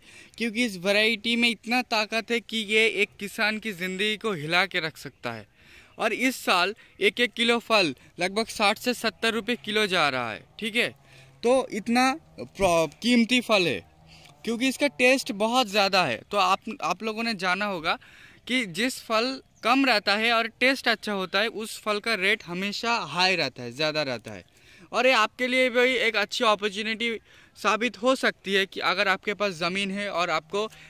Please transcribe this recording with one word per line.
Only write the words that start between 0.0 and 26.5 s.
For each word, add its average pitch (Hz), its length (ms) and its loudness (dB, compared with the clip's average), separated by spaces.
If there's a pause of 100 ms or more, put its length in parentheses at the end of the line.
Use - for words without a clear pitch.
क्योंकि 226 280 -2
इस 196 120 -4
वैरायटी 214 580 2
में 233 140 2
इतना 233 320 -2
ताकत 226 500 -2
है 233 80 0
कि 220 180 -6
ये 220 300 2
एक 208 220 0 (100)
किसान 214 400 -2
की 220 120 -8
ज़िंदगी 185 460 -2
को 220 140 -4
हिला 170 340 0
के 185 140 -4
रख 160 180 -4
सकता - 340 -10
है। 110 160 -10 (500)
और 220 160 -2
इस 247 220 0
साल 190 400 0 (260)
एक 202 180 2
एक 240 140 0
किलो 233 260 2
फल 196 360 2 (240)
लगभग 202 260 -2
साठ 208 320 0
से 247 160 -2
सत्तर 226 400 -2
रुपये 226 220 -2
किलो 214 320 0
जा 170 220 2
रहा 123 220 -2
है। 90 120 -10 (160)
ठीक 214 160 -4
है, 208 140 0 (540)
तो 247 280 2
इतना 254 480 0 (200)
प्र-, 165 640 2
कीमती 240 400 4
फल 190 260 2
है, 104 160 -2 (600)
क्योंकि 233 240 -2
इसका 277 200 0
टेस्ट 254 440 2
बहुत 226 360 0
ज़्यादा 190 380 2
है। 113 160 -2 (100)
तो 202 60 -2
आप, 190 220 4 (240)
आप 180 200 -2
लोगों 220 200 -6
ने 233 100 -4
जाना 185 320 -2
होगा 185 340 -4 (480)
कि 247 180 0
जिस 202 380 -4
फल 240 380 -2 (220)
कम 262 220 4
रहता 208 300 2
है 226 160 0
और 226 160 2
टेस्ट 254 400 0
अच्छा 214 260 0
होता 190 260 -2
है, 226 80 0
उस 214 340 -10
फल 208 180 -2
का 226 140 -2
रेट 202 300 0
हमेशा 196 500 -4
हाई 180 420 0
रहता 135 280 -4
है, 120 80 -10
ज़्यादा 151 320 -2
रहता 120 280 -6
है। 92 120 -14 (480)
और 240 160 2
ये 262 40 6
आपके 247 360 2
लिए 254 220 2
भी 240 100 0
एक 226 360 2
अच्छी 208 280 -2
अपॉर्चुनिटी 214 760 0 (440)